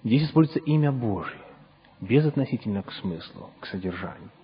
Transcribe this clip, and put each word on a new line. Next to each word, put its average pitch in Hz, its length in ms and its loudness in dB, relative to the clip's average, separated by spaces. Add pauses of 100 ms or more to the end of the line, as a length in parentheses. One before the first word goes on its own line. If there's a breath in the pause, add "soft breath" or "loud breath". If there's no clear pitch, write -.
Здесь 127 200 4
используется 151 360 4
имя 147 320 2
Божие, 107 500 -4 (600)
безотносительно 123 800 2
к - 120 -12
смыслу, - 680 -10
к - 80 -14
содержанию. 90 640 -8 (140)